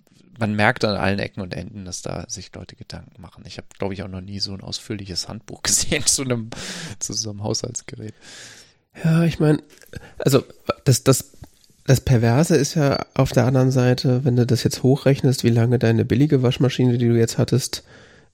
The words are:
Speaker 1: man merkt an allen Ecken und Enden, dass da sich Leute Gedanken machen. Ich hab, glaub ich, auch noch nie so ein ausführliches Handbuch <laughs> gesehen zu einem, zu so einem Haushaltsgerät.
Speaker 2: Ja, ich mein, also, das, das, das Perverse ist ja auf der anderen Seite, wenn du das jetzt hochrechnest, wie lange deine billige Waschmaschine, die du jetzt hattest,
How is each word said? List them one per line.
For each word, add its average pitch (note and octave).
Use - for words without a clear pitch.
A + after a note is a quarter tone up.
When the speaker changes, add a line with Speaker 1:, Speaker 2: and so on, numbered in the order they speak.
Speaker 1:
man G#2
merkt G#2+
an G#2
allen G2+
Ecken G#2+
und F2+
Enden, F#2+
dass -
da -
sich -
Leute -
Gedanken -
machen. F#2
Ich F#2
hab, -
glaub G2
ich, F#2+
auch G2
noch F#2
nie G2
so G2
ein F#2+
ausführliches G2
Handbuch -
<laughs> -
gesehen -
zu -
einem, A#2
zu -
so A2
einem G2+
Haushaltsgerät. A2+
Speaker 2:
Ja, E3
ich -
mein, D#3
also, C3
das, B2+
das, -
das C3
Perverse B2+
ist C#3
ja C#3
auf C3+
der A#2+
anderen C3
Seite, B2+
wenn B2
du A#2+
das A#2+
jetzt -
hochrechnest, C3+
wie A#2+
lange A#2
deine A2+
billige C3+
Waschmaschine, B2
die B2
du A#2
jetzt A#2
hattest, -